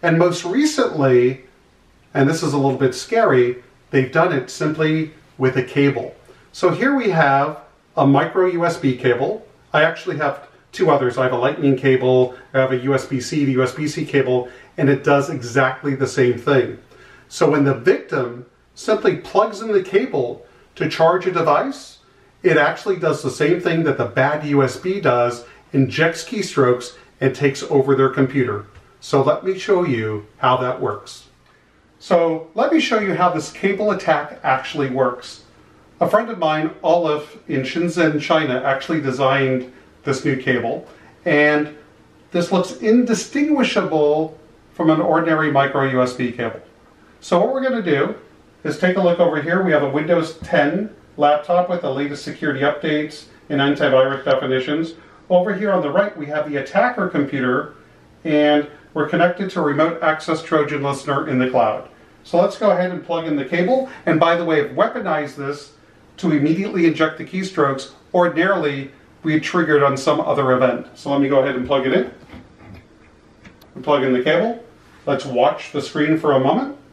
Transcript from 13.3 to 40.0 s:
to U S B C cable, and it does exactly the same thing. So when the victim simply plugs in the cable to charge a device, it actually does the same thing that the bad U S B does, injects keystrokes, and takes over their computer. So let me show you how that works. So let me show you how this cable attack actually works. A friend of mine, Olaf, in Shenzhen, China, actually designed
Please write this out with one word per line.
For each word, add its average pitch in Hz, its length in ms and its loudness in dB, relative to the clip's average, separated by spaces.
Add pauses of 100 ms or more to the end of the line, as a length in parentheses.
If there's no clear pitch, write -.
to 135 60 2
U 127 120 2
S 127 100 -2
B 151 140 -6
C 143 180 -6
cable, 127 440 0 (280)
and 143 120 2
it 139 140 2
does 143 260 2
exactly 131 680 -2
the 127 120 -2
same 123 300 0
thing. 139 400 0 (520)
So - 200 0
when 143 140 2
the 139 100 2
victim 123 720 -2 (300)
simply 208 420 0
plugs 220 440 -2
in 226 100 -6
the 190 120 2
cable 190 600 -2 (300)
to 156 120 -4
charge 175 380 2
a 185 60 0
device, 170 680 -2 (440)
it 160 160 4
actually 160 380 0
does 156 260 -2
the 143 80 -4
same 156 300 0
thing 165 240 0
that 151 140 0
the - 80 -2
bad 147 400 -2
U 143 180 2
S 127 140 -2
B 190 240 -4
does, 120 440 0 (280)
injects 143 500 0
keystrokes, 139 720 -2 (240)
and 135 160 0
takes 139 280 -2
over 139 300 2
their 131 160 2
computer. 131 560 -2 (360)
So 139 200 0
let 147 220 0
me 190 160 -4
show 180 240 2
you 110 420 -4 (120)
how 127 200 2
that 127 220 -4
works. - 480 -8 (720)
So 170 560 0
let 262 160 0
me 330 80 4
show 220 200 0
you 196 140 -2
how 175 160 2
this 160 220 -6
cable 196 400 -2
attack 156 520 -2
actually 135 460 -2
works. 123 540 -4 (560)
A 170 100 0
friend 226 200 0
of 214 100 -10
mine, 156 320 -2 (100)
Olaf, 160 560 0 (100)
in 139 140 -4
Shenzhen, 160 580 -2
China, 143 440 -2
actually 143 380 -2
designed 131 720 -2 (320)